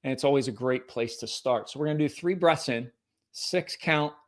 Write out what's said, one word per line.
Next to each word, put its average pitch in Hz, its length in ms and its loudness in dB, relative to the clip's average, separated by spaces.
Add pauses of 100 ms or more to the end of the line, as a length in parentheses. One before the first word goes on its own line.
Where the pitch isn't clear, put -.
And 131 120 -2
it's 127 100 -6
always 139 240 4
a 123 40 -6
great 123 360 -2
place 117 300 -4
to 113 80 -10
start. 120 420 -2
So - 100 -14
we're 151 80 -2
gonna 151 120 0
do 151 100 2
three 175 260 -2
breaths 165 360 2
in, 120 200 -4 (420)
six - 440 -4
count 151 380 0 (140)